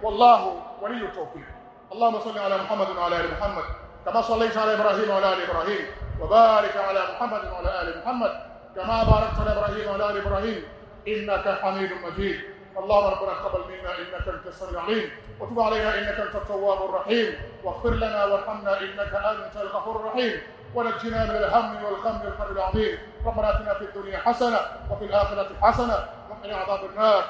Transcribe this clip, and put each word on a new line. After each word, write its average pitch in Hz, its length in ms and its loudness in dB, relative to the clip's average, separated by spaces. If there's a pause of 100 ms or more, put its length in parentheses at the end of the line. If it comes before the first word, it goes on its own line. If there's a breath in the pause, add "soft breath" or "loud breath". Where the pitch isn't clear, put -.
wallahu 208 600 6 (200)
waliyyu 220 260 -6
tawfiq. 156 360 -10 (480)
اللهم 220 280 2
صل 214 180 -6
على 196 200 2
محمد 196 320 0
وعلى 175 300 0
آل 165 200 -2
محمد 180 240 -2 (400)
كما 226 180 2
صليت 226 340 2
على 214 180 2
إبراهيم 208 360 2
وعلى 196 220 4
آل 175 180 -2
إبراهيم، 170 360 -2 (340)
وبارك 208 560 8
على 196 240 2 (120)
محمد 220 400 -4
وعلى 180 300 -2
آل 170 160 -6
محمد 233 320 0 (460)
كما 220 280 0
باركت 220 360 6
على 214 180 2
إبراهيم 208 320 -2
وعلى 208 200 0
آل 202 160 -2
إبراهيم 202 380 -2 (440)
إنك 202 540 0
حميد 190 300 -2
مجيد. 175 480 -4 (380)
اللهم 202 260 4 (100)
ربنا 190 200 -4
تقبل 185 260 -2 (120)
منا 185 260 -8
إنك 175 300 -6
أنت - 180 -8
السميع 185 240 -12
العليم، 196 400 -2 (300)
وتب 233 200 -4
علينا 214 380 2
إنك 208 220 -4
أنت 202 140 -6
التواب 196 560 0
الرحيم، 202 440 2 (300)
واغفر 226 260 -2
لنا 214 340 0
وارحمنا 202 560 0
إنك 196 340 -6
أنت 208 480 -2
الغفور 202 340 -4
الرحيم، 220 440 -2 (340)
ونجنا 226 500 -2
من 220 120 -2
الهم 208 480 2
والغم 208 400 -4
والكرب 196 320 -6
العظيم. 196 420 0 (280)
ربنا 214 240 0
آتنا 208 240 0
في 202 100 -6
الدنيا 196 340 -8
حسنة 240 400 2 (320)
وفي 202 140 -4
الآخرة 202 440 2 (140)
حسنة 226 360 4 (320)
وقنا 208 260 -8
عذاب 190 280 -2
النار. 208 460 4